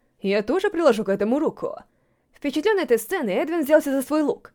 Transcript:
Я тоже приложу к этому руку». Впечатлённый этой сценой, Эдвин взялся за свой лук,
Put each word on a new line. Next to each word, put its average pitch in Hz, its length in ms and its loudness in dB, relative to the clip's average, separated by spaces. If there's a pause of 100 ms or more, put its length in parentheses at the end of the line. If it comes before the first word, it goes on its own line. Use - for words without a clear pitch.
(200)
Я 202 240 0
тоже 370 260 0
приложу 294 360 2
к 190 40 -4
этому 208 300 0
руку». - 380 -6 (560)
Впечатлённый 320 500 -2
этой 233 160 2
сценой, 254 360 -4
Эдвин 320 280 -2
взялся 294 280 4
за 269 100 0
свой 311 200 0
лук, - 340 -4